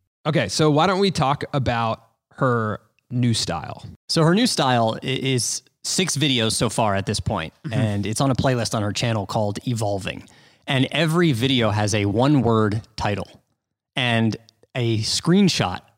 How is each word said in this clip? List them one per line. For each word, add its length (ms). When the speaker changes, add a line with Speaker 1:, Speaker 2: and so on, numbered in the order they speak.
Speaker 1:
Okay, 240
so 200
why 180
don't 120
we 120
talk 320
about 500
her 480
new 240
style? 520
Speaker 2:
So 140
her 120
new 120
style 560
i-, 40
is 540
six 340
videos 360
so 160
far 260
at 100
this 140
point, 340
Speaker 1:
Mm-hmm. 160
Speaker 2:
and 260
it's 160
on 100
a 40
playlist 400
on 80
her 80
channel 340
called 420
Evolving. 600
And 240
every 400
video 380
has 260
a 100
one-word 760
title, 320
and 400
a 240
screenshot 800